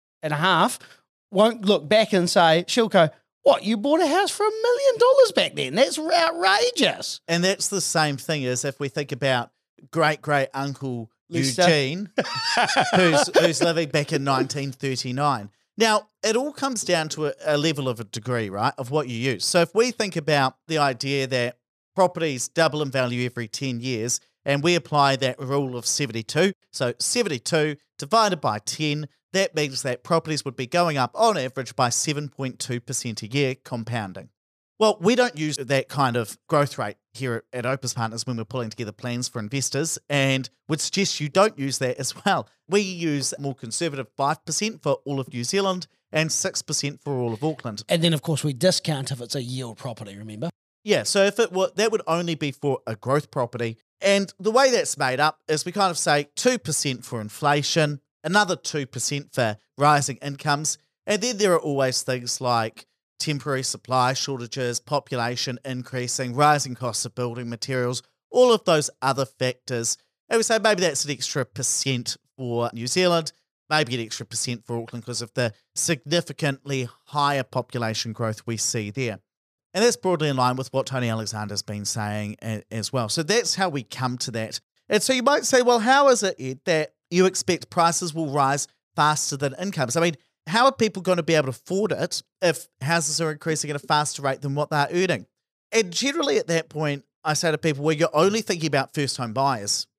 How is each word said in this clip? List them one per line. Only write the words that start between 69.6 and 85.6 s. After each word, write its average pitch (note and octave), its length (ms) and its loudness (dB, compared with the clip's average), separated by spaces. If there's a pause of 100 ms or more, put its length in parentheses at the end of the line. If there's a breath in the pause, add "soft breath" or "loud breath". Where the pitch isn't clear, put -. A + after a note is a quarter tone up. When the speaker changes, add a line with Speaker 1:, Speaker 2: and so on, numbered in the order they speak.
Speaker 2:
And A3 120 2
we A3+ 40 2
say A3 140 2
maybe G#3 240 2
that's D#3 240 0
an C#3+ 60 -4
extra C3 340 -4
percent - 720 -4 (180)
for A#2+ 380 -4
New A2+ 140 -8
Zealand, E3+ 440 2 (380)
maybe D3+ 240 0
an B2 80 -4
extra A2+ 240 -10
percent A#2+ 400 -6
for A#2 160 -6
Auckland A#2 240 -12
'cause A#2+ 160 -8
of A#2 140 -10
the A#2+ 180 0 (220)
significantly C#3 1160 -4 (160)
higher C#3+ 380 0
population A#2 680 -4
growth A2 360 -4
we A#2 100 -4
see G#2+ 320 -4
there. A2+ 300 -6 (560)
And G3+ 100 4
that's A#3 120 2
broadly E3 320 0
in C#3 60 0
line B2+ 200 2
with B2+ 180 -6
what C3 140 -2
Tony B2+ 200 -2
Alexander's G#2+ 540 -6
been G#2 240 -8
saying G#2 560 -6
a-, A2 300 -6
as A2+ 200 -6
well. B2 160 -2
So E3 140 -2
that's F#3+ 320 0
how F#3 160 0
we C#3+ 140 -4
come B2+ 340 -6
to - 140 -8
that. A2+ 280 -6 (300)
And G#3+ 140 2
so C4+ 100 2
you B3+ 80 0
might C#4 240 4
say, B3+ 160 6